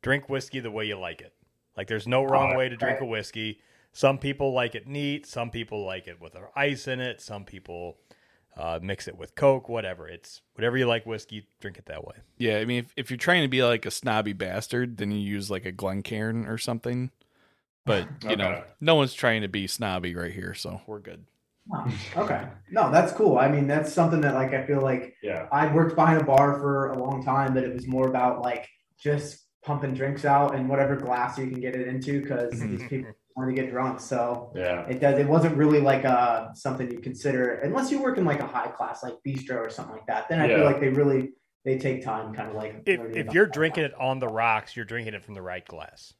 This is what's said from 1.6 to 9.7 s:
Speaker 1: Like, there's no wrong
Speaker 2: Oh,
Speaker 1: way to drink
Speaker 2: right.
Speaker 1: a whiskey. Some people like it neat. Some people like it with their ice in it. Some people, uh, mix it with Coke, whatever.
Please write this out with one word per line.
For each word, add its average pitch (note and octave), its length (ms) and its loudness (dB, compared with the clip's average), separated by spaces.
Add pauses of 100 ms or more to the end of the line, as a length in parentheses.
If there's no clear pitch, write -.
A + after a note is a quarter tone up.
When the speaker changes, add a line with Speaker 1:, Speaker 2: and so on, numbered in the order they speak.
Speaker 1:
Like, G2 120 -8
there's G#2+ 200 -4
no B2+ 160 2
wrong C3+ 300 2
Speaker 2:
Oh, B2+ 40 0
Speaker 1:
way C3 120 0
to B2 80 -8
drink A2+ 220 -2
Speaker 2:
right. C#3 40 -4
Speaker 1:
a - 60 -6
whiskey. A2 500 -6 (320)
Some C3+ 280 2
people C#3 340 -4
like B2 220 -2
it G#2+ 120 -12
neat. C#3+ 380 -6
Some A#2+ 240 -6
people A2 360 -8
like F#2 220 -8
it F2 140 -20
with E2 120 -20
their F2+ 220 -18
ice C#3 320 -2
in B2+ 120 -6
it. B2+ 200 -8
Some G2+ 260 -14
people, F2 520 -14 (580)
uh, E2 260 -6
mix F#2+ 260 -8
it - 100 -14
with D#2+ 180 -16
Coke, C3+ 340 2
whatever. F#2 380 -8